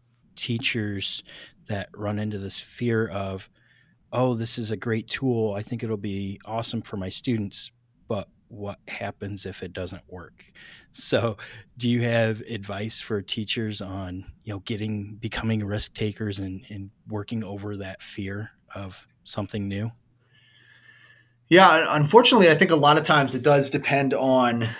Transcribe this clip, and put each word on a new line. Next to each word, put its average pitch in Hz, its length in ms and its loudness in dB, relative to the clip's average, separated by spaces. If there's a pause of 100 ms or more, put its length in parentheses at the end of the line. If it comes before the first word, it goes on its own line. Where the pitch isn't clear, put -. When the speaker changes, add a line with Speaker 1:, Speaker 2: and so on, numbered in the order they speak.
(360)
Speaker 1:
teachers 107 880 -4 (460)
that 98 240 -6
run 104 260 -4
into 107 200 -4
this 98 200 -6
fear 113 480 -2
of, 95 420 -8 (640)
"Oh, 127 220 2
this 113 240 -2
is 110 140 -6
a 107 60 -2
great 110 300 -2
tool. 113 460 0
I 101 80 -4
think 117 220 -8
it'll 110 140 -4
be 98 480 -6
awesome 117 360 -4
for - 160 -10
my 92 120 -6
students, 107 600 -4 (360)
but 104 200 -6 (200)
what 101 400 -12
happens 101 580 -10
if 92 160 -10
it 87 120 -10
doesn't 90 340 -10
work?" - 380 -18 (460)
So 113 460 -2 (400)
do 120 120 -2
you 120 120 2
have 113 400 0
advice 101 580 -8
for 104 220 -4
teachers 107 600 -6
on, 95 440 -8 (180)
you 104 100 -10
know, 95 60 -8
getting, 107 560 -6
becoming 110 480 -4
risk 104 300 -4
takers 104 460 -4
and, 95 300 -10
and 98 200 -12 (180)
working 110 360 -6
over 101 340 -8
that 95 240 -10
fear 101 500 -8 (220)
of 98 320 -12 (180)
something 101 440 -6
new? 101 240 -4 (1600)
Speaker 2:
Yeah, 185 180 12
un-, 156 360 6
unfortunately, 208 460 8
I 156 60 8
think 170 160 4
a 165 40 6
lot 147 220 6
of 156 60 4
times 143 320 4
it 120 60 -2
does 139 280 6
depend 139 440 2
on 120 560 4 (100)